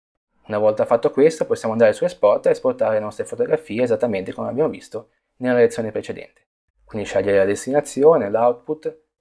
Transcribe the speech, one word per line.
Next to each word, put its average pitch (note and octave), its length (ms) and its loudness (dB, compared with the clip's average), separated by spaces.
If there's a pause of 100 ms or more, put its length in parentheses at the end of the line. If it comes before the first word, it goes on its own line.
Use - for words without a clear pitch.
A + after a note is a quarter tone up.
(480)
Una G#2+ 120 -4
volta G#2+ 260 2
fatto - 240 2
questo D#3+ 360 2
possiamo A2 280 -4
andare A2 200 4
su E3 120 -4
Export A#2+ 400 2
e F3 60 4
esportare B2 440 -2
le G#2+ 40 0
nostre G#2+ 260 -8
fotografie A#2 560 -4
esattamente A2+ 500 -2
come A2 180 -10
abbiamo C3 200 -2
visto - 400 -14 (280)
nella B2+ 200 0
lezione A2+ 320 2
precedente. - 520 -10 (420)
Quindi G#2 240 -8
scegliere G2 320 2
la F#2+ 60 4
destinazione, C3 840 2
l'output, A#2+ 680 -2 (220)